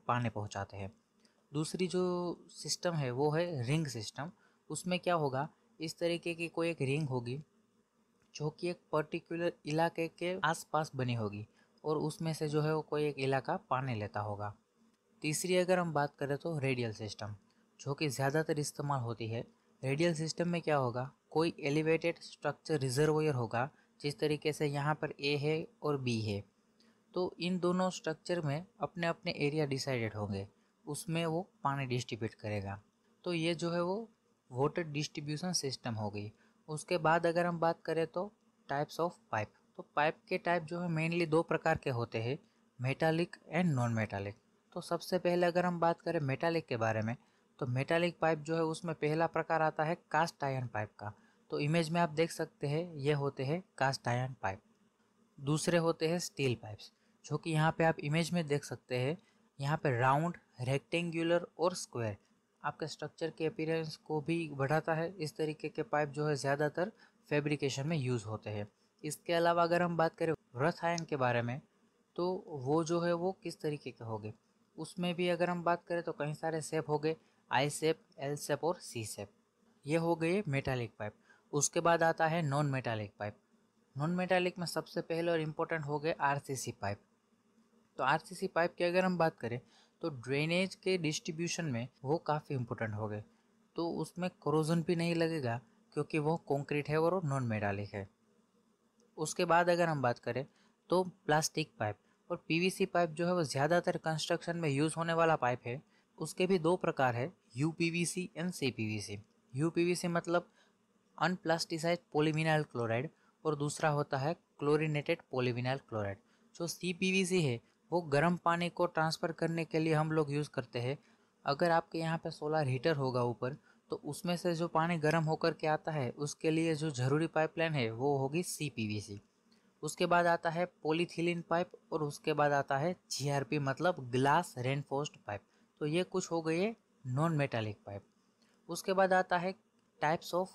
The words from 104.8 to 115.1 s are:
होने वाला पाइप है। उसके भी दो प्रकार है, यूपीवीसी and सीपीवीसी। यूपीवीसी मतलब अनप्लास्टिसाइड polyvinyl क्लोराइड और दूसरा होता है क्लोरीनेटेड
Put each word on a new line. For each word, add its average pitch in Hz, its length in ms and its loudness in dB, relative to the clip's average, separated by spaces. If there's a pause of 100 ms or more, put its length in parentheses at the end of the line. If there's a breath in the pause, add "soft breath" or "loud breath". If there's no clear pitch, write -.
होने 165 160 -2
वाला 165 240 6
पाइप 127 300 0
है। 120 140 -6 (380 soft breath)
उसके 170 280 -2
भी 185 120 4
दो 165 200 4
प्रकार 135 380 2
है, 131 160 -4 (240)
यूपीवीसी 165 720 0 (100)
and 175 140 -2
सीपीवीसी। 107 640 -4 (340)
यूपीवीसी 170 560 0
मतलब 170 420 0 (680 soft breath)
अनप्लास्टिसाइड 165 800 0 (160)
polyvinyl 156 500 4
क्लोराइड 120 440 -2 (360 soft breath)
और 156 120 2
दूसरा 147 340 0
होता 143 280 0
है 139 140 0 (260)
क्लोरीनेटेड 151 640 2 (140)